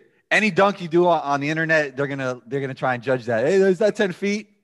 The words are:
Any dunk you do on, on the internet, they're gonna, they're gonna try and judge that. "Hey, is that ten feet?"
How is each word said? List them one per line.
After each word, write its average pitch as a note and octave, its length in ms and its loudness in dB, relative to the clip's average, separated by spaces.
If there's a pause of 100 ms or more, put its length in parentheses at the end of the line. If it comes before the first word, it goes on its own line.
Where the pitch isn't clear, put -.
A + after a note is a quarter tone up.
(300)
Any G3 220 2
dunk G3 300 2
you F3 60 -10
do F3 200 4
on, E3 140 2
on C#3 180 -2
the C#3+ 100 -4
internet, D#3 480 0
they're C#3+ 80 -2
gonna, C3 400 -6
they're C3+ 160 -6
gonna B2+ 140 -8
try C3 180 -2
and A#2+ 80 -6
judge B2+ 240 -2
that. A2+ 180 0
"Hey, F3 120 2
is F#3+ 240 4
that G#3 160 2
ten G3+ 160 0
feet?" G3+ 380 -4 (140)